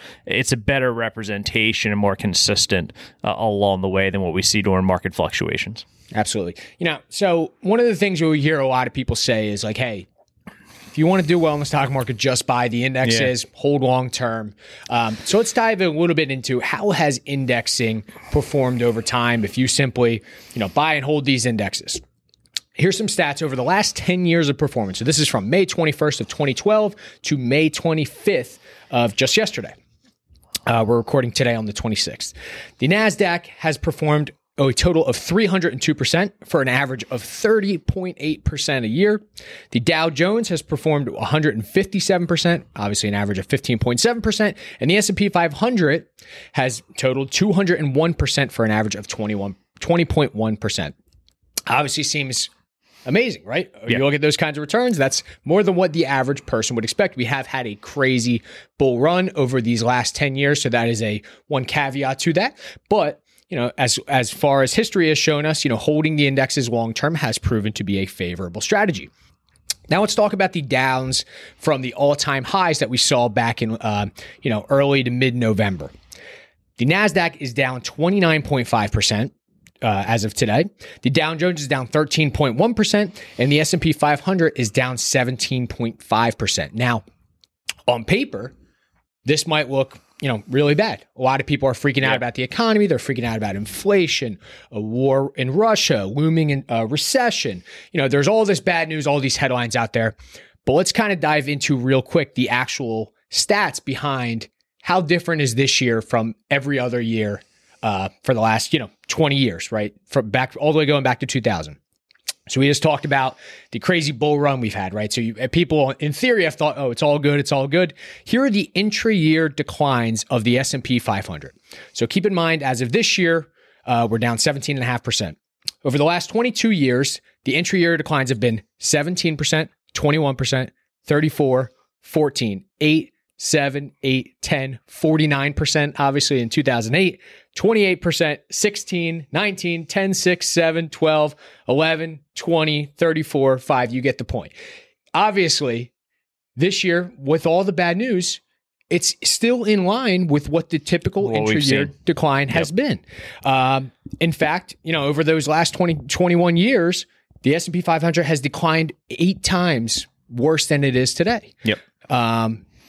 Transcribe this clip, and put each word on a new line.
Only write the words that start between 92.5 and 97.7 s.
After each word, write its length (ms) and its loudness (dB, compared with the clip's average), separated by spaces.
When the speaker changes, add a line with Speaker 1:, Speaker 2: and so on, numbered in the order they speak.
Speaker 2:
They're 100 2
freaking 280 -4
out 120 -4
about 180 -4
inflation, 840 -2
a 100 -6
war 540 0
in 160 -2
Russia, 540 2
looming 460 2
in, 180 -2
uh, 180 0
recession. 760 -2